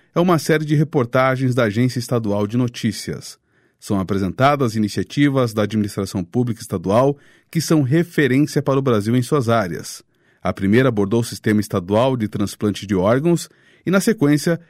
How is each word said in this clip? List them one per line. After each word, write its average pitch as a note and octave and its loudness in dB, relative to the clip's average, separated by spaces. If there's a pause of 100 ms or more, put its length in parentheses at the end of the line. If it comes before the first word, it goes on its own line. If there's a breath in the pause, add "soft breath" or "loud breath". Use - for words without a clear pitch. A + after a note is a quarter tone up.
(160 soft breath)
é E3 2
uma F3 2
série D#3 0
de D3 0
reportagens C3 2
da B2 2
Agência A#2+ 0
Estadual G#2 -2
de A2 -6
Notícias. A#2 -6 (420)
São G2+ -2
apresentadas G#2+ 0
iniciativas A#2+ 0
da G#2+ 0
administração G2+ -4
pública A#2+ -4
estadual G#2+ 0 (320 soft breath)
que E3+ -4
são D#3 2
referência D3 0
para C#3 0
o C#3 0
Brasil A#2 0
em B2+ 2
suas B2 -2
áreas. G2 -2 (380)
A F#2 -2
primeira A2 4
abordou G#2 0
o - 0
sistema G#2+ 0
estadual G#2 0
de G#2+ -2
transplante G2+ -4
de G2 -2
órgãos C3+ 2 (340 soft breath)
e, - -4
na F#3+ 2
sequência, E3 0 (100)